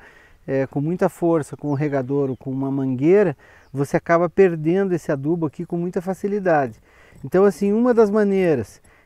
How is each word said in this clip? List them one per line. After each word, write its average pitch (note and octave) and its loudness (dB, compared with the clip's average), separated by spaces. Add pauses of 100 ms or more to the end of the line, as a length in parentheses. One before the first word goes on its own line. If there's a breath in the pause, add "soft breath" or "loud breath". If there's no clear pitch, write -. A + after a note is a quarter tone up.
(480 soft breath)
é, C3+ -2
com - -6
muita F3 0
força E3 -2
com D3 -8
o D3 -2
regador C#3 -2
ou B2+ -8
com C#3 -10
uma C3+ -4
mangueira, C#3 2 (380 soft breath)
você C#3+ -2
acaba E3+ 0
perdendo F3+ 2
esse E3+ -4
adubo D#3 -2
aqui E3 -8
com F3+ -8
muita F3 -4
facilidade. F#3+ -2 (460 soft breath)
Então, F3+ 2
assim, G3+ 2
uma A#3+ 2
das A3 4
maneiras F#3+ 0 (240 soft breath)